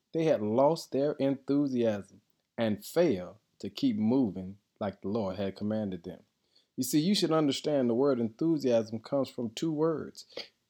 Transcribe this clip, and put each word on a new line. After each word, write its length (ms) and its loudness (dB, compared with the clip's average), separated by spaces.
They 120 0
had 160 4
lost 500 2
their 220 0
enthusiasm 1080 0
and 280 0
failed 520 0
to 140 -8
keep 260 0
moving 640 0
like 220 -6
the 80 -6
Lord 280 -4
had 200 -4
commanded 460 -4
them. 200 -14
You 60 -2
see, 180 0
you 140 2
should 160 0
understand 580 2
the 60 2
word 240 2
enthusiasm 800 0
comes 300 -2
from 200 -6
two 240 -4
words, 520 -2